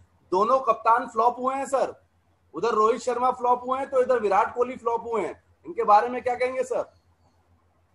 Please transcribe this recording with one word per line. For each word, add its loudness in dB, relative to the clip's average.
दोनों 2
कप्तान 2
फ्लॉप 0
हुए -4
हैं -4
सर। -2
उधर -2
रोहित 2
शर्मा 0
फ्लॉप 0
हुए -2
हैं -6
तो 2
इधर 2
विराट 0
कोहली -2
फ्लॉप -4
हुए -2
हैं, -8
इनके -6
बारे 4
में -6
क्या -2
कहेंगे -2
सर? -4